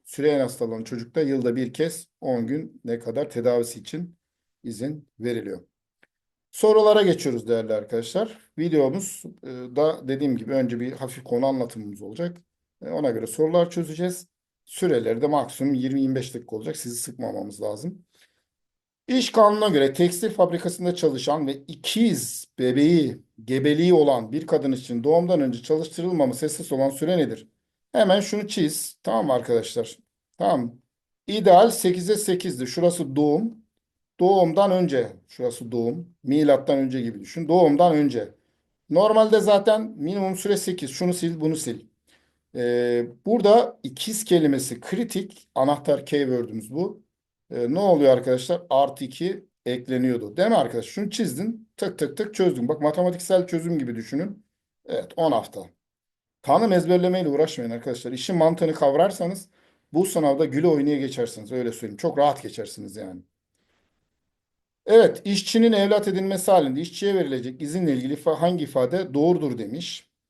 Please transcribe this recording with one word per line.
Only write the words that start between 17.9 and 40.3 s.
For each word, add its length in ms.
İş 240
kanununa 360
göre 240
tekstil 380
fabrikasında 640
çalışan 520
ve 100
ikiz 800
bebeği 600
gebeliği 500
olan 380
bir 140
kadın 260
için 320
doğumdan 360
önce 220
çalıştırılmaması 840
esas 260
olan 180
süre 280
nedir? 300
Hemen 280
şunu 280
çiz. 540
Tamam 240
mı 60
arkadaşlar? 680
Tamam. 360
İdeal 440
sekize 460
sekizdi. 500
Şurası 500
doğum. 460
Doğumdan 500
önce. 420
Şurası 440
doğum. 360
Milattan 560
önce 220
gibi 200
düşün. 280
Doğumdan 460
önce. 340
Normalde 500
zaten 420
minimum 400